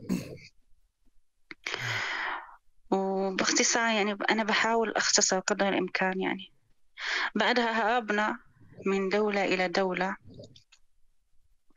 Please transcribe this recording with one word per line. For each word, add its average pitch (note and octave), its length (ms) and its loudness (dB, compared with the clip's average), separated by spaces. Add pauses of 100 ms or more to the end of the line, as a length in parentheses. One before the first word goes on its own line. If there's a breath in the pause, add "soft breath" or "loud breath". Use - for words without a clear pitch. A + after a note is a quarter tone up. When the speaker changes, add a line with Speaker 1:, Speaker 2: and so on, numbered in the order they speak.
Speaker 1:
<clears throat> - 320 -6 (2500 loud breath)
Speaker 2:
وباختصار، G3 1040 2
يعني، G#3 220 0 (140)
أنا A3 140 2
بحاول A3 520 2
أختصر - 420 2
قدر G3 300 0
الإمكان، F#3+ 520 0
يعني. F#3+ 320 -6 (840 loud breath)
بعدها A3+ 360 2
هربنا A3 680 0 (480)
من G3 220 2
دولة G3+ 360 2
إلى F#3 240 2
دولة، F#3 480 0 (1600)